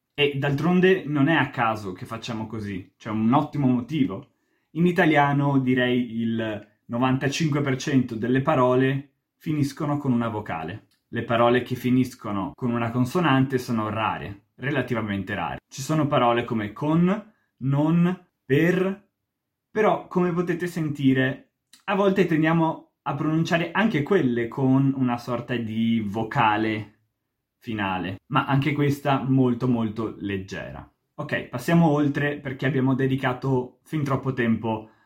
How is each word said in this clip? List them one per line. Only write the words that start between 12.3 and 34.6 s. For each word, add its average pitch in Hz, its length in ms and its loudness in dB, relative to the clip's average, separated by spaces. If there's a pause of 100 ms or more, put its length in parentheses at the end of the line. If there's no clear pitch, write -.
con 120 160 -4
una 117 180 -2
consonante 131 680 2
sono 113 320 -4
rare, 101 560 -6 (100)
relativamente 113 800 -4
rare. 76 220 -6 (100)
Ci - 140 -12
sono 156 260 0
parole 120 360 2
come 107 280 -4
con, 175 600 0 (260)
non, 160 680 2 (180)
per, 185 640 2 (600)
però 202 380 0
come 180 240 0
potete 170 340 -2
sentire 135 920 0 (260)
a 208 100 -4
volte 196 320 2
tendiamo 160 600 0 (160)
a 151 120 -6
pronunciare 160 580 -2
anche 185 300 0
quelle 127 440 2
con 135 480 2
una 123 220 -2
sorta 120 400 -6
di 113 480 0
vocale 110 920 -2 (580)
finale, 95 720 -4
ma 131 180 0
anche 135 300 2
questa 143 520 2
molto 127 400 4
molto 113 520 -2
leggera. 92 720 -8 (260)
Ok, 127 300 -6
passiamo 170 440 2
oltre 147 500 0
perché 131 280 -6
abbiamo 131 280 2
dedicato 131 880 -2
fin 156 200 -4
troppo 135 300 -2
tempo 113 560 -2 (160)